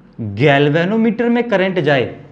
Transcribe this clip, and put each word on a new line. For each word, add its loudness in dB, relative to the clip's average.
गैल्वेनोमीटर 0
में 0
करंट 0
जाए, 0